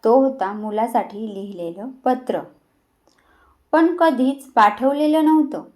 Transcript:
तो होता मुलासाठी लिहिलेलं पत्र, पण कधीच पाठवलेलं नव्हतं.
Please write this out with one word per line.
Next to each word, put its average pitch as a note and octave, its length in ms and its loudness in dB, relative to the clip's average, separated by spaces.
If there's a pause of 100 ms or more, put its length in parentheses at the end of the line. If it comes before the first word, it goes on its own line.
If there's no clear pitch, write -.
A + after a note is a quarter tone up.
तो B3+ 200 6
होता G#3 280 -2
मुलासाठी G#3+ 800 -4
लिहिलेलं G3 560 -12 (140)
पत्र, B3 360 -2 (1300)
पण E4 240 2
कधीच C#4 480 0
पाठवलेलं C#4+ 800 2
नव्हतं. D#4 380 2 (140)